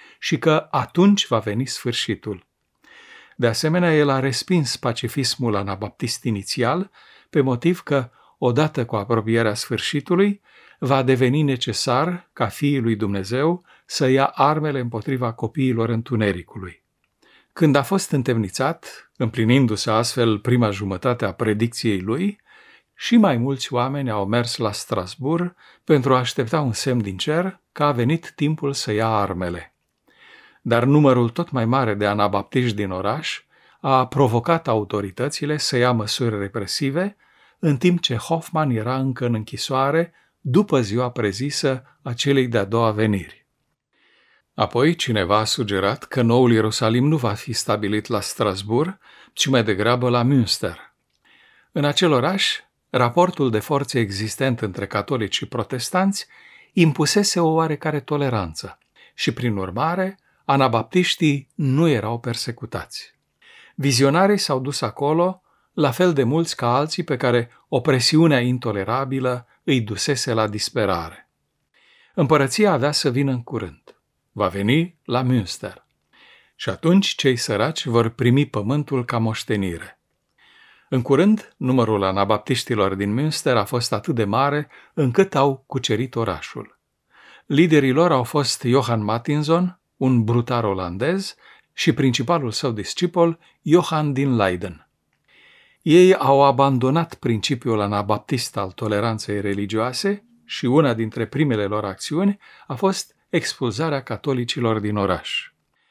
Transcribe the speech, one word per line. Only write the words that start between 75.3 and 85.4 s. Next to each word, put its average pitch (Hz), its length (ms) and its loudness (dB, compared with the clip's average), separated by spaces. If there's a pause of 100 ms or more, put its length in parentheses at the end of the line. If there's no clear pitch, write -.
Și - 140 -8
atunci 185 380 2
cei 131 300 0
săraci 117 500 -2
vor 117 220 2
primi 127 380 2
pământul 127 580 -2
ca 120 140 -4
moștenire. 104 800 -4 (880)
În 127 140 0
curând, 180 540 2
numărul 117 460 2
anabaptiștilor 98 920 0
din 101 180 -2
Münster 139 440 -2
a 101 80 2
fost - 280 -4
atât 127 220 -4
de 113 100 0
mare 139 440 -2 (260)
încât 151 400 2
au 139 320 2